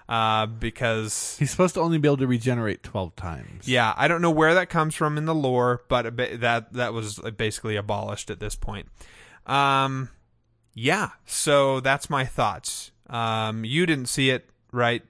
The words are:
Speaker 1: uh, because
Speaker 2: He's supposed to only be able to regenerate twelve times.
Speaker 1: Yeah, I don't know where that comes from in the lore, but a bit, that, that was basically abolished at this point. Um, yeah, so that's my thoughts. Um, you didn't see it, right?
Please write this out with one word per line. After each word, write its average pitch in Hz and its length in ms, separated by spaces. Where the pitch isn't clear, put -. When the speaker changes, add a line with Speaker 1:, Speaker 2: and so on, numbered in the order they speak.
Speaker 1:
uh, 110 380
because 113 920
Speaker 2:
He's 139 140
supposed 185 220
to 190 60
only 165 180
be 147 100
able 143 100
to 135 80
regenerate 120 560
twelve 92 340
times. 82 520
Speaker 1:
Yeah, 120 280
I 139 120
don't 170 120
know 170 120
where 156 220
that 180 140
comes 156 280
from 151 200
in 151 100
the 160 80
lore, 123 540
but 123 160
a 113 60
bit, 120 300
that, 117 340
that 120 180
was 107 280
basically 110 380
abolished 101 520
at 104 120
this 107 160
point. 101 320
Um, 135 640
yeah, 151 360
so 139 560
that's 135 300
my 135 160
thoughts. - 640
Um, 110 560
you 151 220
didn't 139 220
see 131 220
it, - 200
right? 120 380